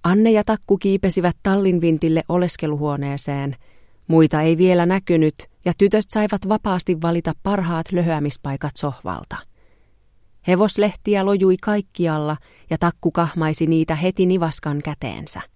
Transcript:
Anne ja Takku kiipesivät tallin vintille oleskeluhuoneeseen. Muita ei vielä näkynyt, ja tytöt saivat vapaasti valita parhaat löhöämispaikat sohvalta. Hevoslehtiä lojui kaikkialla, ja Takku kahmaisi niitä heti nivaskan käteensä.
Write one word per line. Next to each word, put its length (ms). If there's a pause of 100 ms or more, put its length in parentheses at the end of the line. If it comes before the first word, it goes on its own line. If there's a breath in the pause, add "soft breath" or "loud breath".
Anne 280
ja 120
Takku 340
kiipesivät 640
tallin 380
vintille 480
oleskeluhuoneeseen. 1300 (520)
Muita 340
ei 160
vielä 280
näkynyt, 500 (300)
ja 120
tytöt 300
saivat 420
vapaasti 520
valita 320 (100)
parhaat 480
löhöämispaikat 880
sohvalta. 600 (1080)
Hevoslehtiä 800
lojui 360
kaikkialla, 760 (320 soft breath)
ja 80
Takku 340
kahmaisi 560
niitä 280
heti 300
nivaskan 560
käteensä. 600 (140)